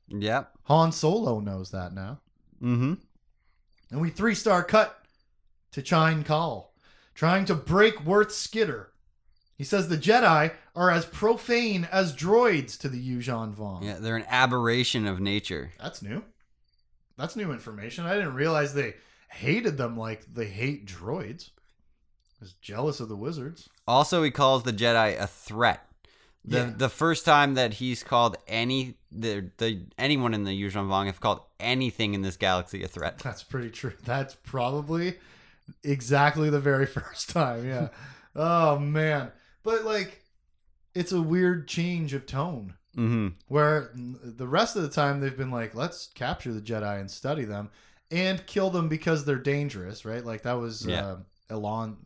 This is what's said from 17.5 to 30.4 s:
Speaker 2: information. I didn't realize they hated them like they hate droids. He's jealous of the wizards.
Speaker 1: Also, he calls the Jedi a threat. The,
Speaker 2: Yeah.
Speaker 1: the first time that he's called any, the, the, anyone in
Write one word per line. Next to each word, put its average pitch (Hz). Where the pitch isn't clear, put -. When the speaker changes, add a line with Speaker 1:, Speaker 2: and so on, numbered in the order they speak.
Speaker 2:
information. 117
I 180
didn't 170
realize 147
they 127
hated 165
them 117
like 110
they 117
hate 110
droids. 104
He's 95
jealous 131
of 113
the 110
wizards. 143
Speaker 1:
Also, 143
he 147
calls 131
the 123
Jedi 113
a 101
threat. -
The, 123
Speaker 2:
Yeah. 123
Speaker 1:
the 127
first 160
time 147
that 123
he's 127
called 117
any, 127
the, 101
the, 113
anyone 131
in 104